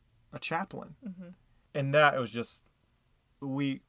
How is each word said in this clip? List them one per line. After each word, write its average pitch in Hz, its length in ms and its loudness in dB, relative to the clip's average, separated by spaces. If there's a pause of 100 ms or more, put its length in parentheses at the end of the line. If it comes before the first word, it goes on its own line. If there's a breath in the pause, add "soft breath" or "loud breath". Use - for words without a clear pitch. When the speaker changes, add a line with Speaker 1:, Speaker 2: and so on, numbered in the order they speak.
(340)
Speaker 1:
a 147 60 -10
chaplain. - 560 -6 (100)
Speaker 2:
Mm-hmm. 180 220 -12 (480)
Speaker 1:
And 139 180 0
that 147 240 8
was 117 140 -4
just, 117 320 -6 (760)
we, 139 500 -2